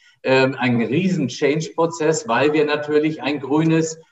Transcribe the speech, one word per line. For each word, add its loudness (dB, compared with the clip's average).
ähm, 2
ein 0
riesen 0
Change-Prozess, -2
weil 2
wir 2
natürlich 0
ein -4
grünes 0